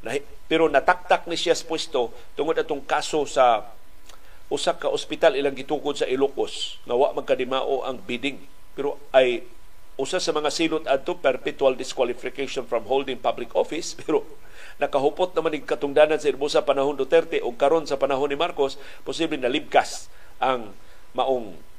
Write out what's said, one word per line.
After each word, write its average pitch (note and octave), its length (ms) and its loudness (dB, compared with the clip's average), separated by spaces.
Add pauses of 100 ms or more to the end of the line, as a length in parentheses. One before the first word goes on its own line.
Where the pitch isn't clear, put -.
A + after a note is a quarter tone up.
Nahi-, A#2+ 240 -4 (240)
pero D#3+ 160 4
nataktak E3+ 640 4
ni E3+ 80 -2
siya E3+ 160 2
sa - 160 0
pwesto C3+ 400 -2 (240)
tungod D3+ 240 0
atong D3 320 -2
kaso D3 400 0
sa A#2+ 400 4 (800)
usa D#3 320 -2
ka D3+ 80 -2
ospital D3+ 480 2
ilang C#3 160 0
gitukod C3+ 400 -4
sa C#3 160 -2
Ilocos C3 800 -2
nga B2 80 0
wa C3+ 160 4
magkadimao C3 720 -2
ang B2+ 160 -6
bidding. B2 400 -6 (320)
Pero C#3 240 -4 (160)
ay B2 320 6 (560)
usa C3+ 160 -2
sa E3 160 0
mga D3+ 160 2
silot D#3 400 0
adto, C#3 320 0
perpetual C3+ 560 2
disqualification B2 880 -2
from A2+ 240 -2
holding C3+ 320 0
public A#2+ 320 -2
office, - 440 -2
<laughs> - 40 -10
pero D#3 240 2 (560)
nakahupot C#3+ 560 2
naman D#3+ 160 2
ang C#3+ 160 -6
katungdanan D3+ 480 4
sa D3 160 2
Herbosa C#3+ 320 2
panahon C#3 320 2
Duterte D3 480 2
o B2 80 -2
karon D3 320 4
sa C3+ 160 -2
panahon C#3 320 2
ni C#3+ 80 -2
Marcos, D3+ 400 0 (240)
posible D#3 320 -2
na B2 160 0
libkas - 560 2 (320)
ang A#2 320 0 (400)
maong A#2+ 560 -2 (100)